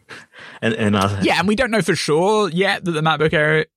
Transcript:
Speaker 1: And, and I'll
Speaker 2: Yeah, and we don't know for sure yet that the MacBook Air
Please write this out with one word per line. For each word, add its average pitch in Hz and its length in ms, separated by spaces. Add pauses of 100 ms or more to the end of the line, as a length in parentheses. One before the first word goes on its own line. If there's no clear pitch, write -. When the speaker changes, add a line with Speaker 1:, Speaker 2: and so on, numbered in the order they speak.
(640)
Speaker 1:
And, 113 100
and 104 240
I'll 101 260
Speaker 2:
Yeah, 160 160
and 170 80
we 214 80
don't 247 160
know 220 120
for 170 120
sure 185 540
yet 190 380
that 170 60
the 151 100
MacBook 156 320
Air 156 320 (100)